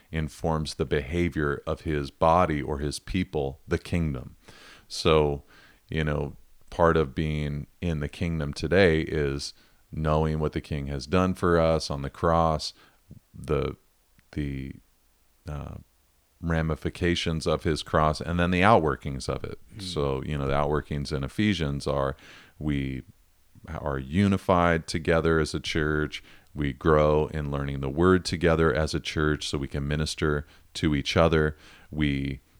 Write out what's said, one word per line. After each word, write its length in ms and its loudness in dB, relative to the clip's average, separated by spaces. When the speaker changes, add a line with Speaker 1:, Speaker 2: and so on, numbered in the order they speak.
Speaker 1:
informs 600 -4
the 100 -2
behavior 840 -2
of 140 -4
his 320 -4
body 500 4
or 160 -4
his 220 -4
people, 680 -4
the 120 0
kingdom. 580 -4
So, 560 2
you 160 -2
know, 320 -4
part 260 4
of 200 0
being 500 -4
in 180 -2
the 100 -4
kingdom 440 -4
today 480 4
is 520 -2
knowing 480 0
what 140 -2
the 80 -6
king 260 -6
has 200 -6
done 280 2
for 240 2
us 320 2
on 120 -6
the 80 -6
cross, 640 2
the, 420 -4
the, 420 -6
uh, 260 -10
ramifications 1040 0
of 180 0
his 180 0
cross, 380 2
and 200 -2
then 100 2
the 120 2
outworkings 680 2
of 160 -6
it. 140 -10
Speaker 2:
Hmm. 60 -16
Speaker 1:
So, 440 -4
you 140 -4
know, 80 -2
the 80 0
outworkings 580 -2
in 120 -2
Ephesians 640 -2
are 300 -2
we 440 -4
are 300 -6
unified 880 2
together 520 2
as 160 0
a 60 -6
church. 640 -2
We 180 -2
grow 600 4
in 180 -4
learning 300 -4
the 100 -4
word 340 4
together 480 2
as 220 0
a 60 -2
church 480 -2
so 100 -4
we 100 -6
can 180 -4
minister 600 -2
to 200 0
each 220 -2
other. 400 4
We 500 -2